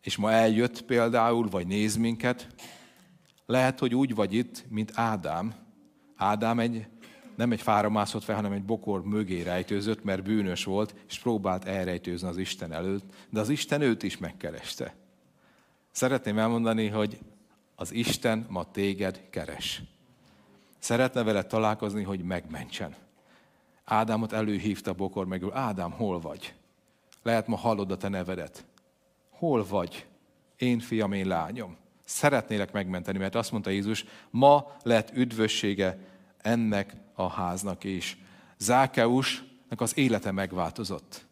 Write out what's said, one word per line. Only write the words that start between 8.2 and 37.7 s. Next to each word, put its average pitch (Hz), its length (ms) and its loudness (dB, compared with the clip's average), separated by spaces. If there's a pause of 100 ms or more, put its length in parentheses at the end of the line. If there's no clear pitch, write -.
fel, 110 120 -2
hanem 104 180 -2
egy 101 120 -4
bokor 101 400 -2
mögé 98 380 -2
rejtőzött, 98 600 -2
mert 95 180 0
bűnös 98 420 0
volt, 101 300 -2 (140)
és - 100 -12
próbált 95 460 0
elrejtőzni 90 640 -4
az 85 80 -6
Isten 87 360 -6
előtt, 95 420 -4 (160)
de 107 100 -2
az 107 80 0
Isten 147 320 0
őt 123 220 2
is - 160 -4
megkereste. - 760 -10 (960)
Szeretném 127 480 0
elmondani, 113 500 2
hogy 107 300 -2 (560)
az - 180 -10
Isten 113 560 0
ma 90 220 -6
téged 98 600 -2
keres. - 520 -8 (960)
Szeretne 127 440 2
veled 104 240 2
találkozni, 107 560 0
hogy 95 200 -4
megmentsen. 85 720 -8 (880)
Ádámot 110 480 2
előhívta 104 600 -2
bokor 92 340 -4
mögül. 92 260 -4
Ádám, 101 380 -4
hol 95 300 -2
vagy? - 340 -12 (680)
Lehet, 113 240 2
ma 113 100 -2
hallod 101 340 0
a 92 60 -2
te 98 120 -6
nevedet. 90 560 -6 (680)
Hol 131 360 0
vagy? 92 400 -4 (500)
Én 123 220 2
fiam, 110 340 0
én 98 140 -2
lányom. 90 500 -4 (280)
Szeretnélek 113 680 0
megmenteni, 92 460 -4
mert 95 160 -2
azt 117 180 -2
mondta 104 180 -4
Jézus, 101 340 -2 (260)
ma 139 520 6
lett 117 340 4
üdvössége 107 840 2 (400)
ennek 110 580 0 (180)
a 92 140 0
háznak 90 560 -4